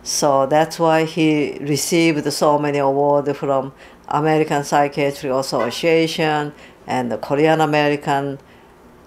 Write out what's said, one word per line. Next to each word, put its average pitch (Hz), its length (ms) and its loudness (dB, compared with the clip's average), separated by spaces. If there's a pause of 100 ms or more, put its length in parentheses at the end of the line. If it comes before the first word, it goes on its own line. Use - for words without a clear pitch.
So 135 440 0
that's 156 320 0
why 160 260 2
he 156 560 0
received 151 720 0
so 151 260 2
many 147 200 -2
awards 143 580 2
from 139 360 -2 (360)
American 151 560 0
Psychiatric 143 680 0
Association 151 1200 0 (340)
and 120 260 -4
the 107 60 -6
Korean 156 420 2
American 147 760 0 (680)